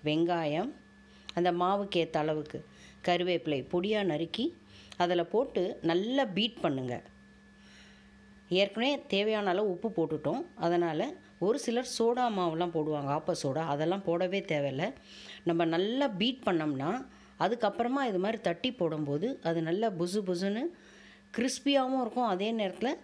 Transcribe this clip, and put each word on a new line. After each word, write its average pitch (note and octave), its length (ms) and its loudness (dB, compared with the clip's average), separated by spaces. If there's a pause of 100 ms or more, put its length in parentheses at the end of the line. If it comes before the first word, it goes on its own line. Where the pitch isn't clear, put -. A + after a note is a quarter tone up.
வெங்காயம், E3+ 640 0 (640)
அந்த F3 120 4 (140)
மாவுக்கு F#3+ 420 2
ஏத்த D#3+ 200 -2
அளவுக்கு D#3 340 -4 (480)
கருவேப்பிலை F3 640 0
பொடியா G3+ 400 0
நறுக்கி E3 340 -2 (580)
அதுல F3 180 2 (100)
போட்டு A3 300 0 (260)
நல்லா A3 360 2 (120)
பீட் A3 280 0
பண்ணுங்க. C3 300 0 (1700)
ஏற்கனவே A3 320 2 (220)
தேவையான G#3 400 2
அளவு G3+ 200 2
உப்பு F3 240 -4
போட்டுட்டோம், D#3 460 0 (220)
அதனால E3+ 420 2 (380)
ஒரு A#3+ 200 2
சிலர் B3 300 -2
சோடா A#3+ 300 2 (120)
மாவுலாம் F3 380 0
போடுவாங்க, D3+ 420 0
ஆப்ப E3 240 0
சோடா, C#3+ 220 0 (100)
அதெல்லாம் E3+ 340 0
போடவே F3+ 340 0 (120)
தேவையில்ல. C#3+ 320 0 (640)
நம்ம E3+ 240 4
நல்லா A3+ 340 2 (140)
பீட் B3+ 260 0
பண்ணோம்னா D#3 440 0 (540)
அதுக்கப்புறமா A#3+ 680 0
இது F#3 140 0
மாதிரி A3+ 220 -2
தட்டி F3 240 0 (100)
போடும்போது D#3 460 0 (220)
அது E3 200 0
நல்லா G#3+ 200 2 (100)
புசு F3+ 220 0 (100)
புசுன்னு G3 340 -2 (720)
கிறிஸ்பியாகவும் C4 680 2
இருக்கும், A#3 300 0
அதே G3+ 180 0 (100)
நேரத்துல G#3+ 300 -2 (120)